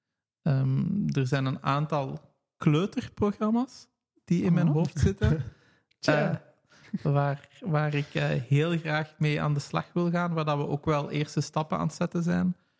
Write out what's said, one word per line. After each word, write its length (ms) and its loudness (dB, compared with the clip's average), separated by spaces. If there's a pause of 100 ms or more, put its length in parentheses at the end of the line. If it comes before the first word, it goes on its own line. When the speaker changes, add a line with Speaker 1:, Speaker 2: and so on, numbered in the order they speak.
(420)
Speaker 1:
Ehm, 680 0
er 180 0
zijn 180 0
een 180 -4
aantal 580 -2 (360)
kleuterprogramma's 1300 0 (360)
die 180 0
in 100 2
mijn 160 4
Speaker 2:
Oh. 60 2
Speaker 1:
hoofd 240 0
zitten. 460 2 (240)
Speaker 2:
<laughs> 300 -20
Tja. 340 2
Speaker 1:
Eh, 720 -10 (100)
waar, 360 0 (120)
waar 340 0
ik, 200 -4
eh, 140 0
heel 500 0
graag 400 -4
mee 220 0
aan 140 0
de 60 -2
slag 320 -6
wil 180 0
gaan, 240 -2
waar 100 0
dat 120 0
we 100 -2
ook 180 -4
wel 260 0
eerste 300 -2
stappen 380 -4
aan 80 -2
het 100 -4
zetten 260 -2
zijn. 340 0 (240)